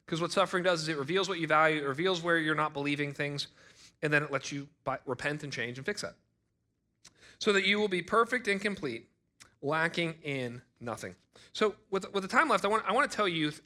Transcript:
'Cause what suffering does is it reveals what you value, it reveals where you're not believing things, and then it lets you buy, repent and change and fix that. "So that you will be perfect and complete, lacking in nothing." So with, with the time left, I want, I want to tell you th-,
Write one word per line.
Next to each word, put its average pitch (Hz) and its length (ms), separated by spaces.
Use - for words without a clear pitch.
'Cause 165 140
what 170 120
suffering 185 320
does 170 180
is 156 60
it 160 100
reveals 175 300
what 180 100
you 160 80
value, 156 360
it 139 40
reveals 165 340
where 170 160
you're 156 200
not 151 160
believing 143 420
things, 143 320
and 151 100
then 147 120
it 143 80
lets 139 180
you 143 180
buy, 131 240
repent 147 380
and 135 80
change 123 260
and 131 80
fix 202 160
that. - 140
"So 208 140
that 196 120
you 202 140
will 214 100
be 180 140
perfect 233 460
and 202 120
complete, 175 480
lacking 160 520
in 127 360
nothing." 107 340
So 214 240
with, 196 220
with 196 100
the 190 60
time 294 200
left, 202 160
I 202 40
want, 214 180
I 190 60
want 262 180
to - 60
tell 208 120
you 160 220
th-, - 160